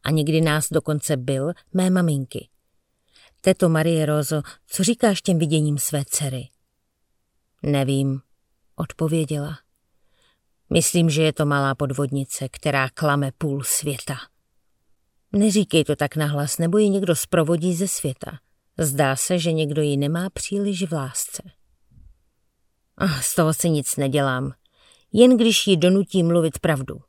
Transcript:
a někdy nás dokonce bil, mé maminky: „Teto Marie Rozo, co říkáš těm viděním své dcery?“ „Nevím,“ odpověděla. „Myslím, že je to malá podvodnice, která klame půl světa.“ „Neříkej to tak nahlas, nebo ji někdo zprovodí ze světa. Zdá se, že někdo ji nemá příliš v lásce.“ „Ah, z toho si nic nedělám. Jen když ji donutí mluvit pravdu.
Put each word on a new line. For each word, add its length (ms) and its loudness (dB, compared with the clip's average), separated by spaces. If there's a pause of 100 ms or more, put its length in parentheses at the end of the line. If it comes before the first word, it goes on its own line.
a 60 -4
někdy 300 2
nás 300 2
dokonce 460 -2
bil, 360 -4 (200)
mé 180 0
maminky: 580 -2 (920)
„Teto 280 2
Marie 380 2
Rozo, 360 0 (240)
co 180 -4
říkáš 380 2
těm 160 2
viděním 400 2
své 260 -4
dcery?“ 440 -6 (1120)
„Nevím,“ 580 0 (560)
odpověděla. 840 -4 (1120)
„Myslím, 400 2
že 120 0
je 100 2
to 140 -2
malá 280 0
podvodnice, 760 -4
která 400 -2
klame 500 -2
půl 260 -4
světa.“ 520 -4 (1160)
„Neříkej 520 2
to 120 0
tak 200 -2
nahlas, 420 -2
nebo 200 0
ji 100 4
někdo 280 2
zprovodí 580 0
ze 140 -2
světa. 500 -8 (400)
Zdá 380 0
se, 220 -2
že 140 0
někdo 300 0
ji 140 0
nemá 340 -2
příliš 520 -4
v 100 -4
lásce.“ 500 -8 (1500)
„Ah, 260 -2
z 120 -4
toho 200 2
si 160 -2
nic 260 -2
nedělám. 560 -2 (600)
Jen 240 8
když 300 2
ji 100 4
donutí 460 2
mluvit 360 2
pravdu. 500 -2